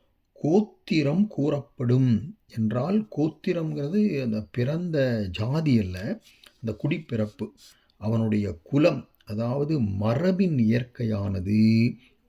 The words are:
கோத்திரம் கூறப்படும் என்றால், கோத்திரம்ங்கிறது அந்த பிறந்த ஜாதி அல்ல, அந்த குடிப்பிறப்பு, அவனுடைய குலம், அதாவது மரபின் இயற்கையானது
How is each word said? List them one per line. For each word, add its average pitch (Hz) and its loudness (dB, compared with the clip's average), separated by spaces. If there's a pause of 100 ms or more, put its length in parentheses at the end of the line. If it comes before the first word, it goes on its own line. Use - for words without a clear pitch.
(320)
கோத்திரம் 165 0
கூறப்படும் 131 0
என்றால், 127 0
கோத்திரம்ங்கிறது 160 -2
அந்த 110 -4
பிறந்த 135 0
ஜாதி 127 2
அல்ல, 92 -4 (340)
அந்த 110 -8
குடிப்பிறப்பு, 110 -4 (440)
அவனுடைய 107 0 (100)
குலம், 147 0 (160)
அதாவது 135 -2
மரபின் 131 0
இயற்கையானது 107 0 (720)